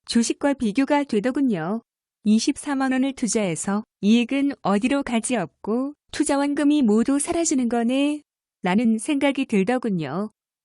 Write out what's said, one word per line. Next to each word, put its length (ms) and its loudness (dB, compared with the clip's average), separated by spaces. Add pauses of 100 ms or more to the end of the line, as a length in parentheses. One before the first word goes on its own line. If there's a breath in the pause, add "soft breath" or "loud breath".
주식과 480 0
비교가 500 0
되더군요. 800 -2 (420)
이십사만 680 0
원을 200 0
투자해서 680 -2 (180)
이익은 600 2
어디로 420 0
가지 320 -4
없고 600 -4 (160)
투자 260 0
원금이 440 2
모두 380 4
사라지는 480 -2
거네 540 0 (420)
라는 340 2
생각이 500 0
들더군요. 840 -2 (340)